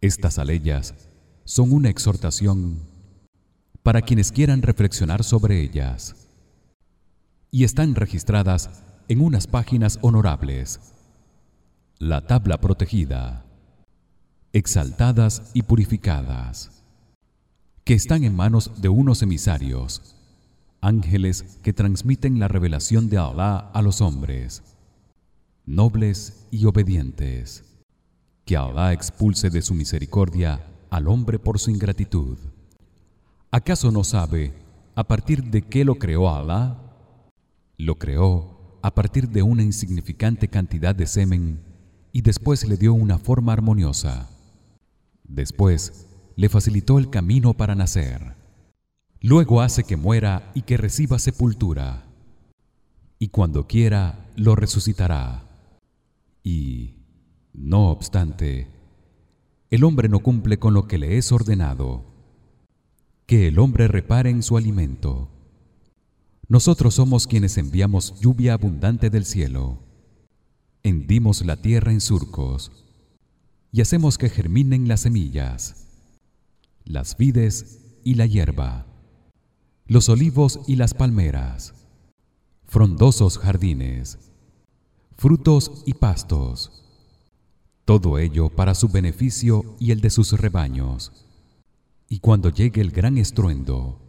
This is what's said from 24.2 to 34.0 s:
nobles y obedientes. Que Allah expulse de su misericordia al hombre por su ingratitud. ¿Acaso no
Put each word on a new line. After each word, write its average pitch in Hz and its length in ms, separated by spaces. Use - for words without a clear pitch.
nobles 104 840
y 110 140
obedientes. 71 1000
Que 87 120
Allah 71 360
expulse 98 580
de 82 120
su - 120
misericordia 80 920
al 82 180
hombre 113 320
por 104 180
su 110 140
ingratitud. 95 680
¿Acaso 127 380
no 104 100